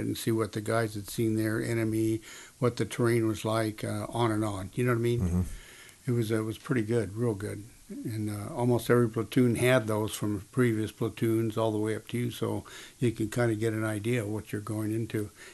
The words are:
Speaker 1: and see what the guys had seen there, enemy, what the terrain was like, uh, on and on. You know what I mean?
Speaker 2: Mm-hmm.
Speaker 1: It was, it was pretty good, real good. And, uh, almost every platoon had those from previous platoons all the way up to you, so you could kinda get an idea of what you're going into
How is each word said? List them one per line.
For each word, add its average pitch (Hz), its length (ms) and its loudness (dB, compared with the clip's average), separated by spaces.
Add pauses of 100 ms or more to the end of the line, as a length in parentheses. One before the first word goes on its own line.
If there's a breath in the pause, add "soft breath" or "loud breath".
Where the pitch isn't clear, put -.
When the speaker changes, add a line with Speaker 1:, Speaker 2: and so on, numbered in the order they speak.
Speaker 1:
and 110 120 -2
see - 140 0
what 110 220 0
the 110 80 -4
guys 110 340 0
had 101 120 -8
seen 113 280 0
there, 110 260 0
enemy, 110 600 0 (360 loud breath)
what 120 200 2
the 113 80 0
terrain 117 420 2
was 107 180 -2
like, 110 380 0
uh, 107 260 -4
on 117 220 2
and 107 120 0
on. 95 300 -4
You 123 120 0
know 123 80 4
what 117 40 2
I 117 40 0
mean? 120 200 2
Speaker 2:
Mm-hmm. 90 200 2 (640 loud breath)
Speaker 1:
It 127 60 0
was, 113 180 0
it 110 120 2
was 110 140 -6
pretty 127 240 0
good, 107 340 0
real 113 200 0
good. 101 280 -8 (260)
And, 120 400 -4
uh, 104 260 -6
almost 120 340 2
every 120 200 8
platoon 117 460 2
had 123 320 6
those 107 280 0
from 104 360 -4
previous 110 400 2
platoons 113 640 0
all 113 140 2
the 107 80 0
way 107 160 0
up 104 140 -10
to 120 80 -2
you, 120 140 -2
so 107 320 -4 (360 loud breath)
you 120 120 2
could 110 200 -2
kinda 120 240 2
get 110 180 0
an 110 100 -2
idea 110 380 -2
of 101 80 -4
what 107 220 -6
you're 113 100 -4
going 107 320 -4
into 110 360 -2 (240 loud breath)